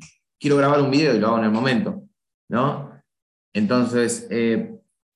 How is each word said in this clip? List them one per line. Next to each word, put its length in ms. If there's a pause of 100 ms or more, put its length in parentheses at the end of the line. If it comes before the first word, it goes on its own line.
(400)
quiero 180
grabar 240
un 100
video", 240
y 40
lo 100
hago 100
en 60
el 60
momento, 520 (460)
¿no? 420 (600)
Entonces, 760
eh, 500 (360)